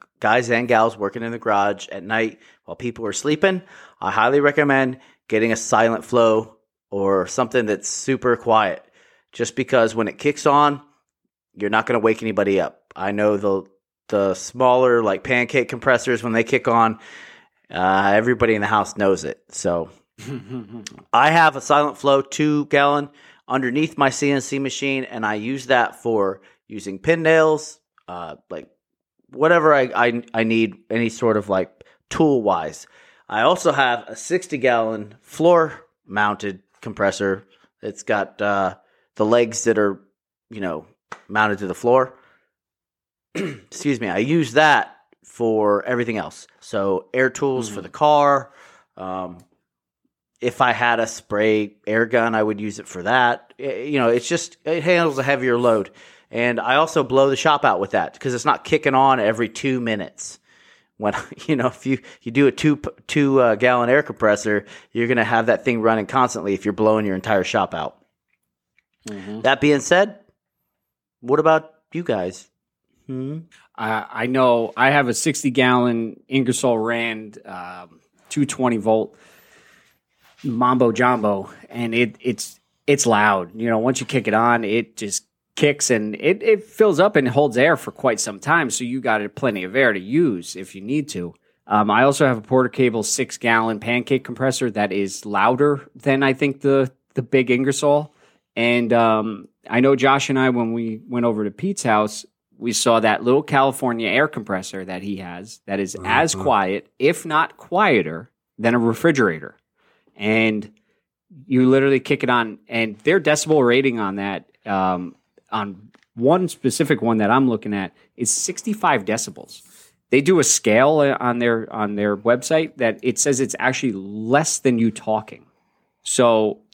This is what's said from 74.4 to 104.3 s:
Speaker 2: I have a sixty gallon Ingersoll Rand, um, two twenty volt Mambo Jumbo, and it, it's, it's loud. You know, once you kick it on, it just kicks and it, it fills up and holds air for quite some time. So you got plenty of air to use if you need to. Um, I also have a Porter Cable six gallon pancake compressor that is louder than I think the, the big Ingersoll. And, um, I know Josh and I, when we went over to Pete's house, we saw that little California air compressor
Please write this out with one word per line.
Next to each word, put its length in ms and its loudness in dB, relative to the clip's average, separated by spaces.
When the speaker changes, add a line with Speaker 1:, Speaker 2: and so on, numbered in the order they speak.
Speaker 2:
I 140 4
have 180 2
a 60 0
sixty 360 -2
gallon 760 0
Ingersoll 500 0
Rand, 680 -6
um, 540 -16
two 160 -2
twenty 320 0
volt 380 0
Mambo 480 2
Jumbo, 580 0
and 240 -6
it, 260 0
it's, 400 -8
it's 200 2
loud. 440 2
You 80 -2
know, 100 2
once 220 0
you 60 -8
kick 220 -4
it 60 0
on, 300 2
it 320 -4
just 280 -8
kicks 340 0
and 260 0
it, 260 -2
it 220 2
fills 360 2
up 160 4
and 100 2
holds 300 2
air 200 4
for 140 -8
quite 300 -2
some 180 -8
time. 320 0
So 140 -6
you 160 -6
got 340 -2
plenty 300 -4
of 100 -8
air 180 2
to 60 -4
use 560 -2
if 200 -16
you 80 -16
need 280 -4
to. 240 -10
Um, 240 2
I 140 4
also 220 2
have 120 0
a 40 -14
Porter 260 2
Cable 340 0
six 360 -6
gallon 420 0
pancake 440 -4
compressor 480 -4
that 200 -2
is 320 -6
louder 720 0
than 260 0
I 120 2
think 260 -4
the, 320 0
the 80 -4
big 280 0
Ingersoll. 640 0
And, 380 0
um, 560 0
I 120 0
know 160 4
Josh 340 2
and 80 -2
I, 120 2
when 240 -2
we 340 -6
went 180 -2
over 180 0
to 60 -4
Pete's 320 -6
house, 420 0
we 160 -6
saw 280 2
that 240 2
little 180 2
California 640 0
air 200 2
compressor 560 -8